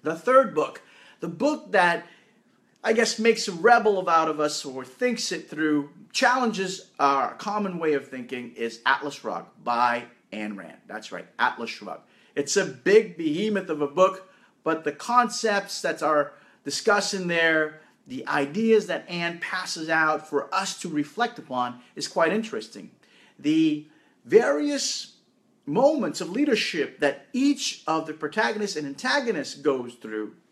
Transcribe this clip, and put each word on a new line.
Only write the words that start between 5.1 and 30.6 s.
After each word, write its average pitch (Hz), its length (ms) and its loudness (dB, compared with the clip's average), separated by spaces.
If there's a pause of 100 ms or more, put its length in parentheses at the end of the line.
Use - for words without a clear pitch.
it 160 180 -8
through, 151 420 0 (200)
challenges 226 880 0
our 139 360 2
common 202 440 -4
way 160 140 2
of 135 160 -2
thinking, 123 480 -10
is 117 280 -6
Atlas 139 280 0
Shrugged - 500 -10
by 120 400 0 (300)
Ayn 107 240 -8
Rand. 82 300 -18
That's 110 260 -14
right, - 120 -10 (140)
Atlas 117 300 0
Shrugged. - 320 -12 (340)
It's 143 220 0
a 185 80 2
big 190 500 4
behemoth 185 540 -2
of 151 120 -2
a 147 60 0
book, 185 400 2 (360)
but 160 200 -2
the 151 80 -2
concepts 226 920 0
that 160 180 -2
are 151 320 2 (320)
discussed 202 480 0
in 185 140 -4
there, 160 520 2 (280)
the 131 200 -10
ideas 175 600 2
that 165 200 -6
Anne 170 300 -4
passes 175 500 -8
out 156 400 2
for 139 260 -2
us 190 260 -2
to 180 100 -8
reflect 160 480 -4
upon 123 420 -4 (160)
is - 120 -10
quite 165 260 2
interesting. 123 560 -8 (480)
The 151 480 2 (400)
various 285 920 2 (500)
moments 226 540 2
of 165 100 -8
leadership 214 680 0
that 143 320 0
each 277 520 0
of 160 220 0
the 156 60 -10
protagonists 208 640 -2
and 147 100 -6
antagonists 233 680 -4
goes 135 400 -2
through 107 400 -8 (180)